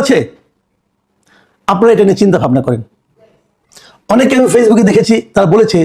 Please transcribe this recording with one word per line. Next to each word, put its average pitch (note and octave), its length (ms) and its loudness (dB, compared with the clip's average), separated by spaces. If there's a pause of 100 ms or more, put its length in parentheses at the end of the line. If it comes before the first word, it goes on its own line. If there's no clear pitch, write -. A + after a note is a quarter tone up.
আছে? - 140 -2 (1500)
আপনারা G3 260 0
এটা G3+ 140 2
নিয়ে F#3+ 140 0
চিন্তা G3+ 220 2
ভাবনা B2+ 220 -2
করেন। A#2 160 -4 (1300)
অনেকে B3 300 0
আমি B3+ 140 2
Facebook-এ A3+ 360 2
দেখেছি, A3 260 0 (180)
তারা G3 200 0
বলেছে A3 320 0